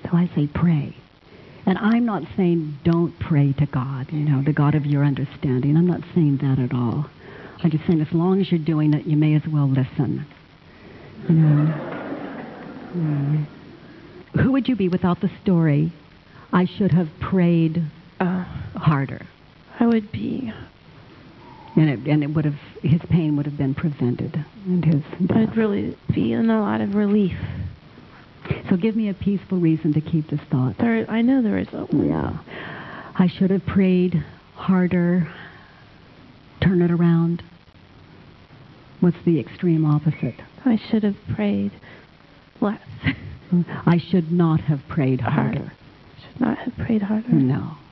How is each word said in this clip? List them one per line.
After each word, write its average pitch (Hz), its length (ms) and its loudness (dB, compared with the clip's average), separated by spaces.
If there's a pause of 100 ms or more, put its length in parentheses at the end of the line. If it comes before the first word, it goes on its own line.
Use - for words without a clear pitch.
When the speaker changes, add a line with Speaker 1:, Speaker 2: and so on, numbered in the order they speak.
Speaker 1:
So - 140 -8
I 175 180 2
say 147 180 0
pray. 160 420 0 (680)
And 180 120 2
I'm 233 280 2
not 196 180 -2 (120)
saying 170 480 0
don't 170 360 2
pray 143 340 2
to 147 120 2
God, 135 460 -6
you 156 80 -4
know, 147 240 2
the 147 80 0
God 147 240 2
of 147 100 0
your 143 200 2
understanding. 139 720 0
I'm 175 100 4
not 170 140 -2 (120)
saying 147 280 2
that 135 180 0
at 123 140 -2
all. 123 320 -2 (580)
I'm 165 80 2
just 156 160 -4
saying 165 140 2
as 156 100 -4
long 185 300 2
as - 100 0
you're 175 80 2
doing 151 340 2
it, 151 120 -2
you 156 100 0
may 151 200 4
as 151 120 2
well 147 220 2
listen. 131 560 -2 (1040)
You 170 60 6
know? 156 540 2 (1040)
Mm. 151 520 0 (960)
Who 262 100 4
would 262 160 0
you 254 80 2
be 190 140 2
without 180 320 0
the 202 100 0 (100)
story, 165 520 2 (580)
"I 180 140 2
should 190 260 0
have 170 160 2 (140)
prayed 170 600 2 (380)
Speaker 2:
Uh, 185 240 -2 (320)
Speaker 1:
harder"? 139 460 0 (580)
Speaker 2:
I 233 80 4
would 220 240 0
be. 214 420 -6 (1200)
Speaker 1:
And 156 140 4
it, 120 180 -2
and 151 160 2
it 139 120 -4
would 156 100 0
have, 147 140 -4 (240)
his 160 260 2
pain 156 260 2
would 143 120 -2
have 143 100 -8
been 139 160 -2
prevented, 147 720 -4 (220)
and 180 180 0
his 156 160 2 (240)
death. - 120 2
Speaker 2:
I'd 220 200 2
really 214 400 -2 (160)
be 226 200 0
in 226 180 2
a 220 100 2
lot 214 200 -2
of 202 120 -2
relief. 202 420 2 (1300)
Speaker 1:
So 196 80 4
give 208 180 0
me 220 140 -2
a 196 60 -4
peaceful 190 420 -2
reason 160 360 2
to 151 80 2
keep 151 280 -2
this 147 100 -4 (120)
thought. 127 260 0
Speaker 2:
There, 226 320 0
I 226 140 0
know 262 180 2
there 202 160 0
is 185 160 -4
a - 180 -10
Speaker 1:
Yeah. 76 420 0 (840)
"I 185 100 4
should 185 240 0
have 190 160 0
prayed 180 560 2 (340)
harder." 180 720 2 (1300)
Turn 175 220 4
it 170 80 2
around. 170 500 2 (1600)
What's 175 260 4
the 165 140 4
extreme 165 460 0
opposite? 147 500 0 (280)
Speaker 2:
"I 240 120 4
should 214 280 0
have 202 140 -2 (120)
prayed 202 420 -2 (880)
less." 208 180 -2 (240)
<laughs> - 120 0 (720)
Speaker 1:
"I 170 120 4
should 165 340 0
not 165 300 4
have 143 260 -2
prayed 131 340 0
harder." - 380 0
Speaker 2:
Harder. - 140 -10 (480)
"Should - 200 -20
not 226 180 0
have - 180 -10
prayed 220 240 -2
harder." 214 320 -2
Speaker 1:
No. 151 440 0 (140)